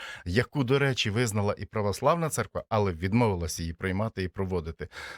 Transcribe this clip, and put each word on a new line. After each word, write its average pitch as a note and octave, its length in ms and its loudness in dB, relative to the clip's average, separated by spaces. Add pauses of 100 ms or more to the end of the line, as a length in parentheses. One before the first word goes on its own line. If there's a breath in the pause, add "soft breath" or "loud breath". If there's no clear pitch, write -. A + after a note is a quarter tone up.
(240 loud breath)
яку, A#2+ 400 2
до C3+ 140 4
речі, C3+ 320 2
визнала G#2 480 0
і G#2 60 -8
православна C3 640 0
церква, G#2+ 400 -4
але G#2 240 2
відмовилася F#2 720 0
її E2 120 -4
приймати F#2+ 480 -2
і F2+ 60 -2
проводити, F2 600 -4 (300 loud breath)